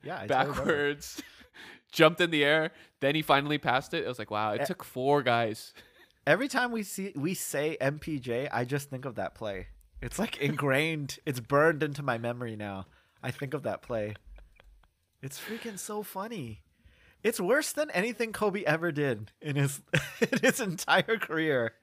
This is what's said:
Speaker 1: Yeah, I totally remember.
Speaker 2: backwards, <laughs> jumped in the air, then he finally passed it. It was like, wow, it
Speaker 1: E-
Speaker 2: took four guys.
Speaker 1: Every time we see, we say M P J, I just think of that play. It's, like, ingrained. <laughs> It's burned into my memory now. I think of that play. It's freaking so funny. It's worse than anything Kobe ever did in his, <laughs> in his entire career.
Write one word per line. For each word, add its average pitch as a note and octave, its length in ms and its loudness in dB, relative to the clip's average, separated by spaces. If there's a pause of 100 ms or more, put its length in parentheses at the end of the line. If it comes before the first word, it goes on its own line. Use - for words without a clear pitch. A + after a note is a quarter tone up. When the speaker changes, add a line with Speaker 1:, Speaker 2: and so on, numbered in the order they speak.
Speaker 1:
Yeah, - 180 -8
I G2+ 60 -8
totally B2+ 120 2 (120)
remember. C3+ 120 -4
Speaker 2:
backwards, C#3+ 580 -2 (360)
<laughs> - 340 -20
jumped E3 300 8
in E3+ 80 4
the D3+ 160 4
air, D#3 260 4 (280)
then C#3 160 4
he D#3 60 2
finally D3 360 4
passed C#3 360 0
it. C3 100 -2
It E2+ 40 -2
was A#2+ 120 -6
like, G#2+ 120 -8
wow, G#2+ 220 0
it G#2 80 0
Speaker 1:
E- - 40 -2
Speaker 2:
took - 180 -6
four C#3 400 2
guys. A#2 500 0 (540)
Speaker 1:
Every G3 220 4
time B3 220 0
we A3+ 120 -4
see, G3 320 -8
we D3+ 180 -2
say D3+ 480 -4
M C#3+ 160 0
P D3+ 220 -6
J, B2 320 -4
I A#2+ 140 0
just C#3 260 -4
think C3 140 -8
of B2 100 -8
that G2 180 -4
play. G2 340 -8 (340)
It's, - 180 -8
like, - 180 -4
ingrained. C#3+ 840 0
<laughs> - 40 -10
It's C3 140 -4
burned C#3+ 420 4
into C#3+ 220 -4
my B2+ 160 0
memory A#2 360 -4
now. G2+ 300 -8 (380)
I B2+ 80 -6
think C3 240 -8
of C#3 80 -6
that G#2+ 180 -4
play. G#2+ 320 -4 (1080)
It's C3+ 160 -12
freaking A3 400 -10
so G#3 240 -6
funny. F#3+ 600 -8 (640)
It's G#3+ 180 2
worse B3+ 320 2
than D4+ 180 -2
anything A3+ 400 0
Kobe G#3 320 0
ever D#3+ 300 2
did C3 480 -2
in D3 160 -2
his, C#3 240 2 (220)
<laughs> - 180 -4
in A#3+ 200 2
his C4 200 4
entire F#3+ 560 2
career. D3+ 640 0